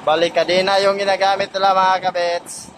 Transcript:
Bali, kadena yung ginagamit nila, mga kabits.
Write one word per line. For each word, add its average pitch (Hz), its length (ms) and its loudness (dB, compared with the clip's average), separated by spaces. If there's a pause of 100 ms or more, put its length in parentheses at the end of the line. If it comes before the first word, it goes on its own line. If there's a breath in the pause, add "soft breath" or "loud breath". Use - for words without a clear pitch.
Bali, 165 240 2
kadena 180 560 0
yung 196 160 0
ginagamit 196 480 0
nila, 190 240 0
mga 185 400 2
kabits. 175 640 -6